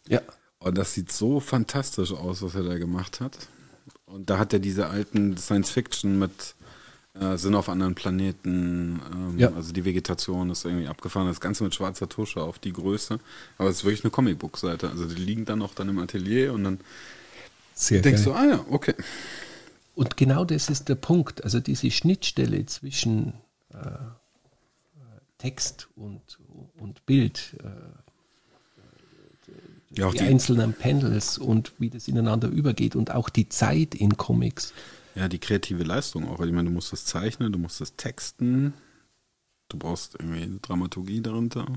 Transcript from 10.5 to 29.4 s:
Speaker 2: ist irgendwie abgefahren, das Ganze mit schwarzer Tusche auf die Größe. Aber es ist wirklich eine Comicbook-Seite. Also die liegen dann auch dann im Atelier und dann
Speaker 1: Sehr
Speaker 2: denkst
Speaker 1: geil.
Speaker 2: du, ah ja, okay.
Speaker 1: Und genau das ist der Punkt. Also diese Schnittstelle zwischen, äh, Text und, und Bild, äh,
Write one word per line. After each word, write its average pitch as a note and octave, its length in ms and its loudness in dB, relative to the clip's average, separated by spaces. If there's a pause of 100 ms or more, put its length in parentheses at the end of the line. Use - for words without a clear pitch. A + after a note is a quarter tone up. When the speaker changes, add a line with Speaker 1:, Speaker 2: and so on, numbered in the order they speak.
Speaker 2:
ist - 120 -4
irgendwie F2 240 -2
abgefahren, F#2 400 -2
das E2 140 -4
Ganze G2+ 240 -2
mit F2+ 100 -2
schwarzer F#2 320 -4
Tusche - 340 -6
auf D#2+ 180 -6
die G2 120 -6
Größe. G2 480 -2 (380)
Aber F#2+ 120 2
es F2+ 80 0
ist - 60 -4
wirklich G#2 220 2
eine A2+ 60 2
Comicbook-Seite. F2 800 0
Also E2+ 180 -4
die E2 80 -6
liegen G2+ 280 -2
dann G#2+ 180 -2
auch G2+ 120 -6
dann G2 160 -4
im G2 100 0
Atelier G#2 540 0
und G#2 100 0
dann F#2+ 160 0 (920)
Speaker 1:
Sehr - 280 6
Speaker 2:
denkst G#2 220 8
Speaker 1:
geil. C3+ 100 4
Speaker 2:
du, - 60 0
ah C4+ 60 8
ja, C#4 240 6
okay. C#3+ 240 2 (1040)
Speaker 1:
Und B2 200 0
genau C#3 300 4
das D#3 240 0
ist C#3 180 -2
der C3+ 80 2
Punkt. E3 480 2
Also A#2+ 160 2
diese B2+ 320 0
Schnittstelle C3 760 2
zwischen, A#2 680 0 (400)
äh, - 240 -10 (1400)
Text - 600 -6
und, G#2 240 -12 (580)
und - 260 -14
Bild, - 560 2
äh, - 60 -12 (2250)